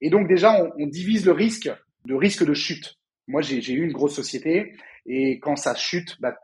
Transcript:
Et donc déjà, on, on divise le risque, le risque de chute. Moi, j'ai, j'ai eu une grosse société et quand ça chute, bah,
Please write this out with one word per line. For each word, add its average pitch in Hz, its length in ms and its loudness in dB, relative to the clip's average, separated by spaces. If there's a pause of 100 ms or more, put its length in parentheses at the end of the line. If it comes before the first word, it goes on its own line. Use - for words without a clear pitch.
Et 156 100 0
donc 196 160 4
déjà, 185 340 6
on, 165 160 0
on 147 80 -4
divise 180 400 -2
le 185 60 8
risque, 165 400 0 (340)
le 131 100 -4
risque 180 300 2
de 147 80 2
chute. - 460 -6 (280)
Moi, 143 140 -2
j'ai, 131 180 -2
j'ai 123 140 -6
eu 147 100 0
une 165 80 -2
grosse 143 240 0
société 160 600 -2 (320)
et 131 320 0
quand 147 160 -2
ça 135 180 -2
chute, - 480 -6
bah, 123 220 -4